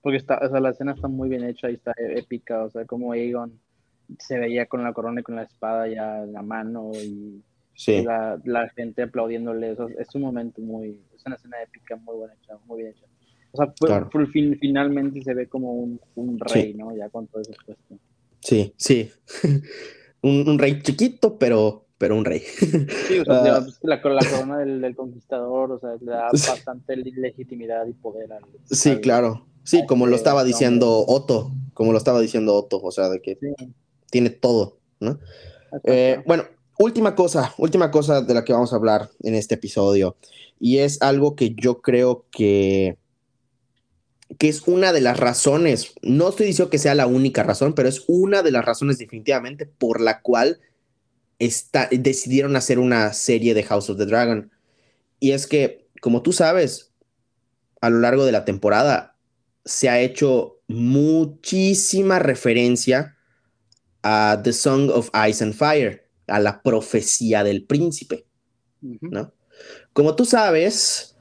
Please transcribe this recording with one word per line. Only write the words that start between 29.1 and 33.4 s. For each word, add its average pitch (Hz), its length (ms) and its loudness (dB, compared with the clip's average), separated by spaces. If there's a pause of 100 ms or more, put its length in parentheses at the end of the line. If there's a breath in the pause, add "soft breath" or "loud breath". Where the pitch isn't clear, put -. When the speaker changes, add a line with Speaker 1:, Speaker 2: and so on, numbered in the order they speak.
Speaker 2:
Sí, 170 160 4
Speaker 1:
a 143 60 -4
Speaker 2:
como 123 200 2
lo 120 60 4
Speaker 1:
este 120 100 2
Speaker 2:
estaba 139 180 4
Speaker 1:
hombre. 127 140 2
Speaker 2:
diciendo 120 520 4
Otto, 123 460 0 (220)
como 113 180 2
lo 110 60 4
estaba 120 240 2
diciendo 110 320 2
Otto, 101 280 0
o 92 80 -6
sea, 92 200 0
de 92 100 -4
que 95 180 -8
Speaker 1:
Sí. 143 140 -8 (580)